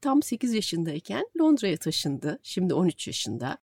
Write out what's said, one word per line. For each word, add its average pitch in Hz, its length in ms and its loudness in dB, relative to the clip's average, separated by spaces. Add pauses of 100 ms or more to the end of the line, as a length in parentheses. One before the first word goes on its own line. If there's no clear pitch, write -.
tam 277 220 4
sekiz 240 320 -2
yaşındayken 170 720 -2 (140)
Londra'ya 302 360 4
taşındı. 147 680 -2
Şimdi 180 320 0
on 180 120 4
üç - 200 -2
yaşında. 117 520 -6 (200)